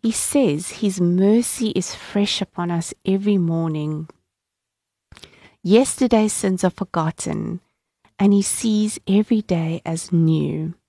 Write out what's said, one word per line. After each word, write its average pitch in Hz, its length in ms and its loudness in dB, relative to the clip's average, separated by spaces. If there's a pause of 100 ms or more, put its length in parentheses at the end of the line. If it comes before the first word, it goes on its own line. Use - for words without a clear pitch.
He 226 120 0
says 180 680 0
his 190 180 -2
mercy 202 720 2
is - 240 -4
fresh - 460 -4
upon 175 300 -6
us 170 240 -4 (100)
every 196 340 2
morning. 160 720 -2 (1500)
Yesterday's 220 720 2
sins 190 300 -2
are 180 80 2
forgotten, 165 920 -6 (580)
and 202 140 4
he 202 100 4
sees 214 680 -2
every 214 340 2
day 165 420 -2
as 165 280 -6
new. 160 600 0 (140)